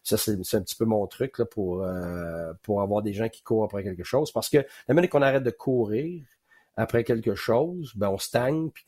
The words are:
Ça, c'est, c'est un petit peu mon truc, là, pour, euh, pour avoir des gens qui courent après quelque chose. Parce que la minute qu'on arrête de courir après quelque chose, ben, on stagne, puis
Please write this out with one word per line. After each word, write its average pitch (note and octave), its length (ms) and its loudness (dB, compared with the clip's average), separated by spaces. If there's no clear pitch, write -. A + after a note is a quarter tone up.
Ça, A2 140 2
c'est, G#2 260 -2
c'est - 140 0
un G2+ 40 2
petit - 140 -8
peu - 80 -2
mon G#2+ 240 2
truc, - 300 -6
là, A#2 80 0
pour, F#2 380 -4
euh, F2 680 -6
pour G2+ 180 0
avoir G2+ 200 0
des G#2+ 120 -4
gens A2 160 -2
qui - 140 -14
courent A2 200 2
après G2+ 180 -4
quelque F#2 220 -6
chose. D3 300 0
Parce - 160 -2
que C#3+ 160 4
la B2+ 40 4
minute F3 160 6
qu'on D3+ 120 4
arrête C3+ 220 4
de A#2+ 80 0
courir C3 760 -2
après A2+ 300 2
quelque A2+ 280 0
chose, D3 640 0
ben, G2+ 140 0
on G2 80 0
stagne, C#3+ 540 0
puis - 160 -20